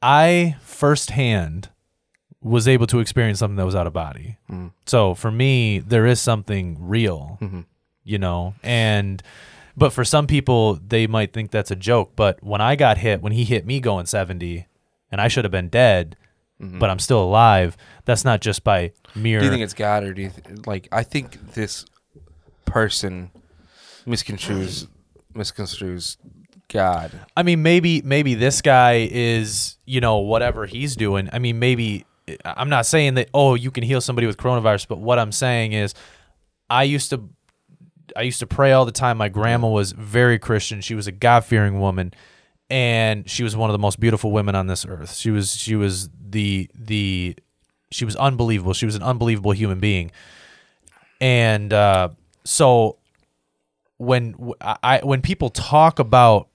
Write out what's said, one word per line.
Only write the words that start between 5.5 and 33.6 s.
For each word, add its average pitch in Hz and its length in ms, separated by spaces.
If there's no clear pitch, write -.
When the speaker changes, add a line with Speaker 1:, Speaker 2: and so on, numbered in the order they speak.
Speaker 1:
there 110 280
is 120 140
something 98 600
real, 90 600
Speaker 2:
Mm-hmm. 95 200
Speaker 1:
you 104 140
know, 90 440
and, 104 600
but 139 160
for 120 120
some 147 220
people, 120 480
they 110 320
might 107 260
think 110 180
that's 104 200
a 98 60
joke. 104 400
But 101 260
when 101 180
I 120 140
got 135 240
hit, 104 240
when 107 100
he 117 120
hit 107 200
me 127 160
going 98 260
seventy, 87 600
and 98 100
I 110 80
should 117 160
have 95 80
been 92 160
dead, 95 480
Speaker 2:
Mm-hmm. 92 180
Speaker 1:
but 101 120
I'm 92 100
still 120 200
alive, 95 560
that's 120 200
not 117 160
just 107 220
by 90 300
mere 110 240
Speaker 2:
Do 104 60
you - 40
think 123 140
it's 98 100
God, 104 300
or 95 100
do 98 80
you 98 80
th-, 101 340
like, 98 280
I 107 100
think - 520
this - 300
person 92 680
misconstrues, 98 800
misconstrues 95 840
God. 90 420
Speaker 1:
I 170 60
mean, 175 220
maybe, 170 380
maybe 139 320
this 123 280
guy 123 480
is, 113 640
you 127 140
know, 113 180
whatever 113 480
he's 123 280
doing. 98 380
I 123 80
mean, 117 180
maybe, 117 460
I'm 127 240
not 131 180
saying 147 280
that, 127 200
oh, 139 220
you 123 160